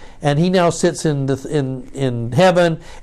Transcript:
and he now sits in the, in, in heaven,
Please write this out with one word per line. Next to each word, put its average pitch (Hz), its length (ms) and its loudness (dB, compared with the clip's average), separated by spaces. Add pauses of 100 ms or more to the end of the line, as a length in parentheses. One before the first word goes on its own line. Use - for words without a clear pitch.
(220)
and 143 180 0
he 180 100 2
now 175 220 4
sits 170 340 0
in 139 220 0
the, 131 220 -2
in, 131 440 -4
in 120 380 -4
heaven, 175 480 4 (240)